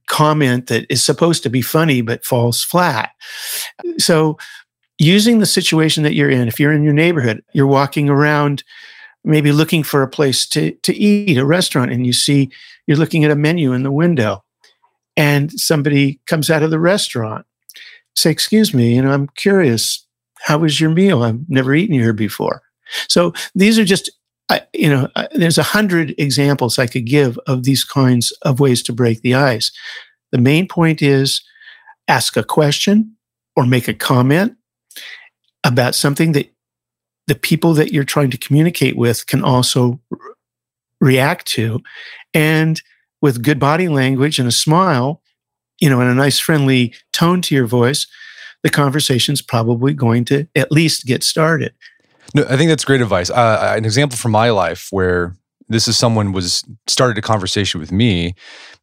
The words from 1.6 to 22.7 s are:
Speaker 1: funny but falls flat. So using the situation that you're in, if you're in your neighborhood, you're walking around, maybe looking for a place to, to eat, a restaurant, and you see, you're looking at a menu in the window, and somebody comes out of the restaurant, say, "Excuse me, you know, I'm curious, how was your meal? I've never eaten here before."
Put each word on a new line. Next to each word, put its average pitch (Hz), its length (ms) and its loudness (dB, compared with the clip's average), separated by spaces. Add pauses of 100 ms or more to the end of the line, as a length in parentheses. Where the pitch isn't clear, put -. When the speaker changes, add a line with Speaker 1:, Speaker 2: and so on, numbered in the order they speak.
Speaker 1:
funny 156 380 0
but 117 240 -4
falls 120 400 0
flat. 165 480 -2 (840)
So 156 400 0 (640)
using 208 400 4
the 202 60 2
situation 160 580 0
that 151 100 0
you're 147 160 0
in, 123 180 0
if 113 140 -4
you're 147 100 2
in 151 120 2
your 151 100 2
neighborhood, 151 580 0
you're 139 160 2
walking 139 400 0
around, 143 560 0 (600)
maybe 151 260 2
looking 156 320 0
for 143 180 0
a 135 60 0
place 135 400 -2
to, 156 240 -2 (120)
to 180 120 -2
eat, 208 420 2
a 131 80 0
restaurant, 147 460 0
and 123 140 -2
you 123 80 -2
see, 139 360 0 (380)
you're 151 80 2
looking 156 300 0
at 151 60 2
a 147 40 2
menu 151 380 0
in 127 100 -2
the 139 80 -4
window, 139 520 0 (760)
and 147 420 2
somebody 143 680 0
comes 156 220 -2
out 156 140 2
of 160 80 0
the 160 80 -2
restaurant, 143 680 -2 (680)
say, - 140 2
"Excuse 208 440 0
me, 120 220 2
you 127 60 2
know, 135 100 2
I'm 139 240 0
curious, 180 680 0 (360)
how 151 180 0
was 156 200 0
your 160 120 2
meal? 175 320 2
I've 120 260 -4
never 131 240 0
eaten 170 220 0
here 117 180 2
before." 104 480 -4 (480)